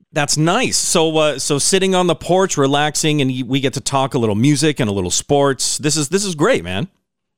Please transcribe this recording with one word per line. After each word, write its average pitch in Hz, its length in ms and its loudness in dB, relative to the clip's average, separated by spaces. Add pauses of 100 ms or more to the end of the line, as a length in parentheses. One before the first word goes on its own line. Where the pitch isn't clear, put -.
(120)
That's 147 260 -2
nice. 180 400 0
So, 160 400 0
uh, 151 200 2
so 143 200 -2
sitting 190 360 2
on 180 120 2
the 170 80 2
porch, 185 420 0
relaxing, 147 640 0
and 131 100 0
y-, 127 140 -4
we 131 160 -2
get 127 140 -2
to 131 60 -4
talk 135 340 -2
a 139 40 0
little 110 180 0
music 147 440 2
and 117 80 0
a 101 40 0
little 95 180 -2
sports. - 680 0
This 147 220 -2
is, 143 100 -4
this 196 160 -2
is 185 100 -6
great, 151 300 0
man. 95 240 -6 (500)